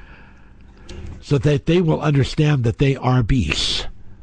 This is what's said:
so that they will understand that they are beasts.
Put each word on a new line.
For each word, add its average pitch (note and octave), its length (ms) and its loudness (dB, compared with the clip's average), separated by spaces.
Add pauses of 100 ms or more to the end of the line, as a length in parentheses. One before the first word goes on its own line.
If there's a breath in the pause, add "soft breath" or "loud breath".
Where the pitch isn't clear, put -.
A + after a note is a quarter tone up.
(1200 loud breath)
so C#3+ 160 0
that D3 260 0
they E3+ 160 2
will D#3 220 0
understand D3 640 2
that A2+ 140 0
they C#3 180 2
are B2+ 260 2
beasts. - 640 0 (360 loud breath)